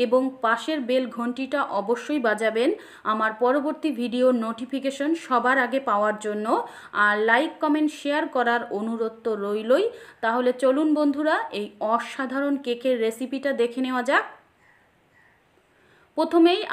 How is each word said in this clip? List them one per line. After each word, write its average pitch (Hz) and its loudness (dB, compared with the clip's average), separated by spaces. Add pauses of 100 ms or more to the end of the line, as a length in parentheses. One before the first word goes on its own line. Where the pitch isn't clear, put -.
এবং 247 4 (240)
পাশের 294 0 (100)
বেল 254 2 (120)
ঘন্টিটা 262 -4 (220)
অবশ্যই 240 -2
বাজাবেন 220 2 (440)
আমার 220 0 (120)
পরবর্তী 285 0 (120)
ভিডিও 247 2 (180)
নোটিফিকেশন 269 -4 (160)
সবার 247 2
আগে 247 -2 (100)
পাওয়ার 208 2 (100)
জন্য। 208 -4 (580)
আর 208 4 (140)
লাইক, 277 4 (120)
কমেন্ট, 302 2
শেয়ার 294 0 (120)
করার 233 2 (160)
অনুরোধ 226 -4 (120)
তো 233 0 (120)
রইলই। 220 2 (380)
তাহলে 247 2 (140)
চলুন 269 4 (120)
বন্ধুরা, 302 2 (240)
এই 208 -6 (260)
অসাধারণ 269 -2 (120)
কেকের 247 0 (100)
রেসিপিটা 254 -4 (100)
দেখে 240 -2
নেওয়া 254 -2
যাক। 349 2 (1900)
প্রথমেই 339 4 (120)